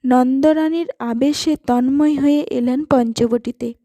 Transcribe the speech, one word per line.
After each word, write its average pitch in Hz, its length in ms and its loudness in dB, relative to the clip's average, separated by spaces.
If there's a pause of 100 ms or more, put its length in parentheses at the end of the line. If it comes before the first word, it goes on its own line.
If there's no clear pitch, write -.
নন্দরানীর 302 920 2
আবেশে 269 580 -2
তন্ময় 277 640 0
হয়ে 285 200 2
এলেন 247 440 -2
পঞ্চবটিতে। 233 880 -2 (100)